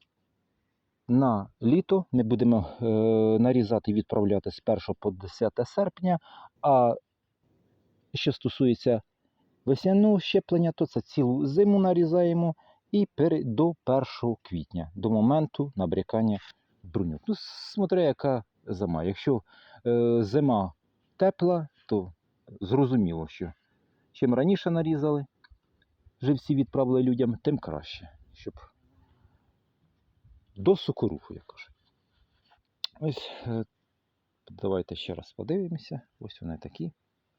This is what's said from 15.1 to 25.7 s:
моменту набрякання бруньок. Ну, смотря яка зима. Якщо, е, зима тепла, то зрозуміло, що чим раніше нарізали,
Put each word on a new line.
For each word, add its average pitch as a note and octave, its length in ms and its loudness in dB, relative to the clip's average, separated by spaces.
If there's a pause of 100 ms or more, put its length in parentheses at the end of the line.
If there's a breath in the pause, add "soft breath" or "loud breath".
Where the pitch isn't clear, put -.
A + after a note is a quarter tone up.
моменту C#3 640 0
набрякання G2+ 640 -2 (440)
бруньок. E2+ 440 -6
Ну, G#3+ 80 -2 (400)
смотря F#3 280 0
яка C3+ 420 0 (220)
зима. F2+ 380 -4
Якщо, G#2 380 -2 (440 soft breath)
е, A#2 360 2
зима G#2+ 500 0 (440)
тепла, F3 520 0 (180)
то F#2 260 -2 (480)
зрозуміло, G2+ 680 2
що E2+ 240 -10 (600)
чим B2 220 2
раніше F3 360 2
нарізали, D3+ 560 0 (960)